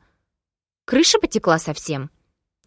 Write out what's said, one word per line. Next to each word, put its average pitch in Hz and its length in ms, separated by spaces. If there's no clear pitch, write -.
Крыша 339 340
потекла 180 400
совсем?» 147 520